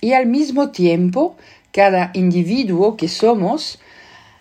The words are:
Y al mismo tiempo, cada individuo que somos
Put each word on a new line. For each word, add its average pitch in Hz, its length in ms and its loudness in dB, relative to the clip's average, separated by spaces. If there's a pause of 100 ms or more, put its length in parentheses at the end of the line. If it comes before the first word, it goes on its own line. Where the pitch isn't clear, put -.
Y 233 120 -2
al 262 140 2
mismo 277 440 -2
tiempo, 180 680 0 (360)
cada 190 420 2
individuo 185 800 0
que 165 120 -4
somos 226 720 -2 (600)